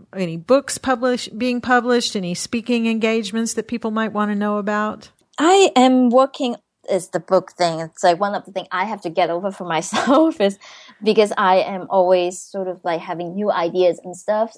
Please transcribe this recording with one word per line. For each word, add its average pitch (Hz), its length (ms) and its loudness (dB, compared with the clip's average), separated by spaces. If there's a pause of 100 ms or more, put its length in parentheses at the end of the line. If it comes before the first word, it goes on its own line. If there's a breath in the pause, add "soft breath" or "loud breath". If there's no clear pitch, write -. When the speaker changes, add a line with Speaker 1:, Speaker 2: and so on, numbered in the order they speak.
(160)
Speaker 1:
any 170 220 -4
books 269 420 0
publish-, 247 500 -2
being 240 320 -4
published, 240 540 0
any 180 180 -4
speaking 233 540 -4
engagements 226 640 -2
that 220 140 -6
people 226 240 -6
might 220 220 -4
wanna 208 220 -2
know 208 220 -2
about? 208 540 -6 (260)
Speaker 2:
I 370 380 6
am 254 340 6
working, 262 460 2 (320)
it's 185 200 -2
the 175 120 -4
book 180 340 0
thing. 165 260 -2
It's 160 240 -10
like 175 160 4
one 202 160 -2
of - 100 -8
the 190 60 -20
things 185 200 -10
I 185 140 -4
have 214 160 -10
to 175 80 -8
get 165 220 0
over 185 200 -4
for 190 140 -12
myself 226 760 0
<laughs> 196 60 4
is 202 120 -4 (440 loud breath)
because 208 320 2
I 185 220 4
am 185 320 -2
always 185 500 2
sort 190 280 -8
of, 180 180 -8
like, 170 160 -4
having 170 320 -8
new 202 180 -2
ideas 175 520 0
and 180 120 -12
stuff. 214 420 -4